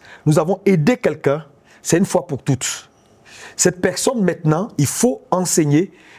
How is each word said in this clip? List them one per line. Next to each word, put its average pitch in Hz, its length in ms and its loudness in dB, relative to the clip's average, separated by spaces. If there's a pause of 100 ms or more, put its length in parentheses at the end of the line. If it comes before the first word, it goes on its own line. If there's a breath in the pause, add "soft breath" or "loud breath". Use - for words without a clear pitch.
(260 loud breath)
nous 151 140 4
avons 160 260 -2
aidé 185 300 2
quelqu'un, 151 480 -2 (360 soft breath)
c'est - 180 0
une 196 80 2
fois - 200 -2
pour 139 160 -8
toutes. - 460 -6 (680 loud breath)
Cette 180 260 0
personne, 202 440 -2
maintenant, 165 440 0 (100)
il 147 80 2
faut - 440 -2
enseigner 170 640 0 (260 loud breath)